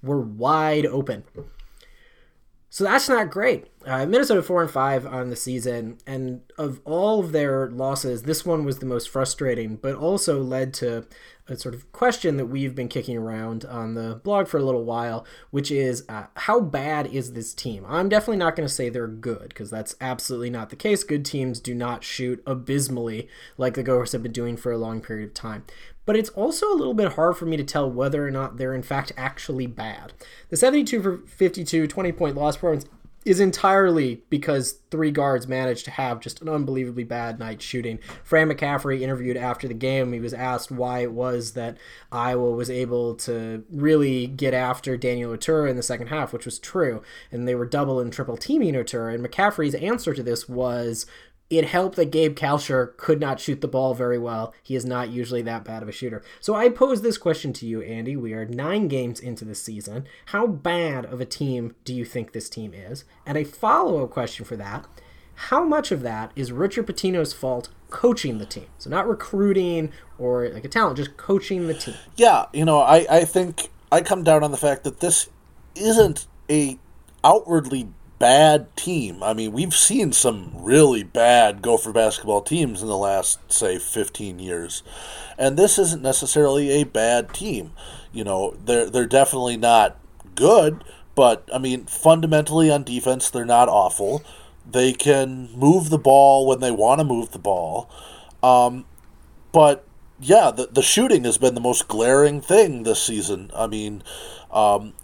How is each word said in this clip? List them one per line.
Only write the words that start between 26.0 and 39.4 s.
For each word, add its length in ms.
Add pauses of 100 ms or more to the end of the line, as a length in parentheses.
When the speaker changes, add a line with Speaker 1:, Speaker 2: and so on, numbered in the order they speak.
Speaker 1:
But 100
it's 140
also 420
a 40
little 180
bit 200
hard 240
for 80
me 100
to 80
tell 260
whether 360
or 60
not 260
they're 160
in 100
fact 320
actually 520
bad. 460 (360)
The 80
seventy-two 440
for 160 (100)
fifty-two, 600
twenty 240
point 240
loss 200
performance 300 (380)
is 160
entirely 920
because 500 (120)
three 200
guards 360
managed 380
to 60
have 280
just 220
an 80
unbelievably 560
bad 340
night 220
shooting. 380 (220)
Fran 280
McCaffrey 500
interviewed 380
after 280